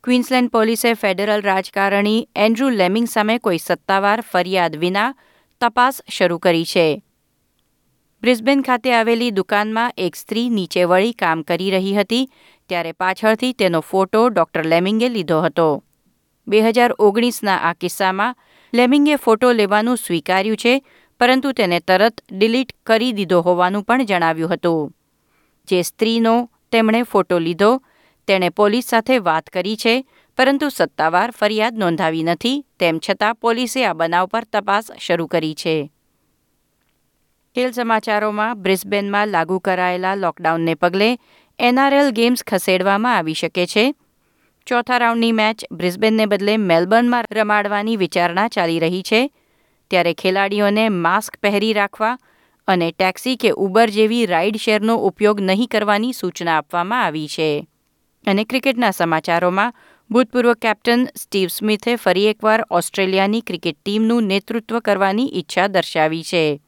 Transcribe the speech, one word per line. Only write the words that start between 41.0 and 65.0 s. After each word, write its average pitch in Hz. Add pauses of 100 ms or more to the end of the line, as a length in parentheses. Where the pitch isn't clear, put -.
એન 247
આર 277
એલ 285
ગેમ્સ 233
ખસેડવામાં 196
આવી 160
શકે 175
છે. 240 (760)
ચોથા 247
રાઉન્ડની 233
મેચ 220
બ્રિસ્બેનને 202
બદલે 202
મેલબર્નમાં 220
રમાડવાની 208
વિચારણા 175
ચાલી 165
રહી 175
છે. 233 (600)
ત્યારે 170
ખેલાડીઓને 202
માસ્ક 185
પહેરી 208
રાખવા 214 (500)
અને 170
ટેક્સી 190
કે 226
Uber 202
જેવી 220
રાઇડ 185
શેરનો 214
ઉપયોગ 208
નહીં 196
કરવાની 214
સૂચના 170
આપવામાં 180
આવી 156
છે. 151 (600)
અને 202
ક્રિકેટના 247
સમાચારોમાં, 180 (380)
ભૂતપૂર્વ 240
કેપ્ટન 240
સ્ટીવ 190
સ્મિથે 214
ફરી 196
એકવાર 214
ઓસ્ટ્રેલિયાની 190
ક્રિકેટ 170
ટીમનું 220
નેતૃત્વ 220
કરવાની 202